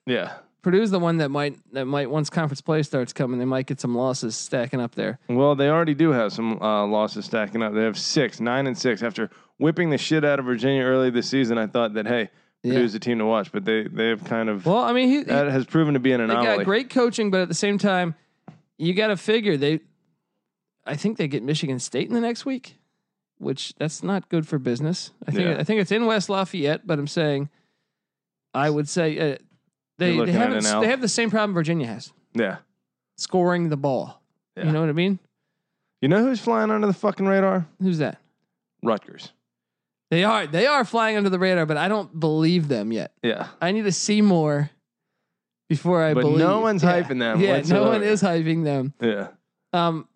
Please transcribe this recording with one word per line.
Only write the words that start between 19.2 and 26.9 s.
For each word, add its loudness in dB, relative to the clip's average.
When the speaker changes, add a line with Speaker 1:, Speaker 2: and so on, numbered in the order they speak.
Speaker 2:
they, 0
I -6
think -4
they -2
get -4
Michigan -2
State -6
in -4
the 0
next -4
week, -8
which -8
that's -6
not -4
good -2
for -2
business. -4
I -2
think, 0
Speaker 1:
Yeah. 0
Speaker 2:
I -2
think 0
it's -2
in 2
West 0
Lafayette, -2
but 0